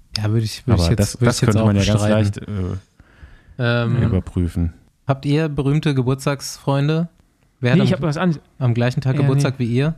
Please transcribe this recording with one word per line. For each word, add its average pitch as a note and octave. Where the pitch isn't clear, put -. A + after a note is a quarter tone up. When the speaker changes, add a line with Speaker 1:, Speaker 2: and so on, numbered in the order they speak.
Speaker 1:
Ja, G#2+
würde A2+
ich, -
würde A#2+
Speaker 2:
Aber -
Speaker 1:
ich E2
jetzt, G#2
Speaker 2:
das, G2+
Speaker 1:
würde B2
Speaker 2:
das B2
Speaker 1:
ich -
jetzt A#2
Speaker 2:
könnte G#2+
Speaker 1:
auch G#2+
Speaker 2:
man G#2
ja G2
ganz G#2
Speaker 1:
bestreiten. G#2
Speaker 2:
leicht, F#2+
äh, A#2+
Speaker 1:
Ähm, A#2
Speaker 2:
überprüfen. F2+
Speaker 1:
habt C3+
ihr D3+
berühmte D3
Geburtstagsfreunde? C#3
Wer B2
hat D3
Speaker 3:
Nee, G3
Speaker 1:
am, -
Speaker 3:
ich -
hab F3+
was D3+
an- E3
Speaker 1:
am B2
gleichen A#2+
Tag C3
Speaker 3:
Ja, C#3
Speaker 1:
Geburtstag C#3
Speaker 3:
nee. B2
Speaker 1:
wie A#2
ihr? D3